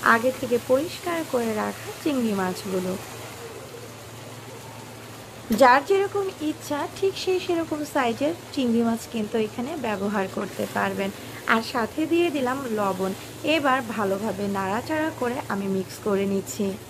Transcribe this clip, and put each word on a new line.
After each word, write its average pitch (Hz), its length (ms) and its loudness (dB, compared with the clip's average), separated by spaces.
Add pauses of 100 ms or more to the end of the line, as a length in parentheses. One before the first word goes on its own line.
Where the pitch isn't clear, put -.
(140)
আগে 233 180 4
থেকে 247 260 0 (100)
পরিষ্কার 330 520 2 (100)
করে 233 200 0 (120)
রাখা 208 260 -4 (120)
চিংড়ি 247 400 2
মাছগুলো। 185 520 -2 (2750)
যার 254 260 10
যেরকম 392 400 2 (240)
ইচ্ছা 294 300 -4 (160)
ঠিক 392 220 2
সেই 370 220 2
সেরকম 330 460 0
সাইজের 254 480 0 (180)
চিংড়ি 233 320 4
মাছ 226 180 2 (100)
কিন্তু 214 240 -2 (100)
এখানে 247 260 -4 (140)
ব্যবহার 202 400 0 (100)
করতে 208 280 -4 (100)
পারবেন। 196 360 0 (380)
আর 226 240 4
সাথে 233 340 -2
দিয়ে 339 260 4
দিলাম 262 260 0 (180)
লবণ। 190 360 0 (440)
এবার 269 220 4 (100)
ভালোভাবে 202 580 0 (120)
নাড়াচাড়া 247 600 0
করে 247 200 0 (120)
আমি 196 260 -2
মিক্স 190 280 -2
করে 196 240 2
নিচ্ছি। 196 400 0 (220)